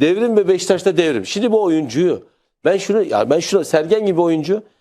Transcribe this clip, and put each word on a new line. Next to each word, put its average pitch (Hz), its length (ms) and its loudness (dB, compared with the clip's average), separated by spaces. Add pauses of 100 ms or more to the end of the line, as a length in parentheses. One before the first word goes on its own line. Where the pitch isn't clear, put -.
Devrim 214 360 2
ve 196 100 2
Beşiktaş'ta 180 500 0
devrim. 143 280 0
Şimdi 214 260 -2
bu 214 120 2
oyuncuyu 156 600 -2 (420)
ben 196 120 2
şunu, 202 260 0
ya 110 260 0
ben 156 100 2
şunu, 175 260 -2
Sergen 175 400 0
gibi 175 160 0
oyuncu. 170 420 0 (180)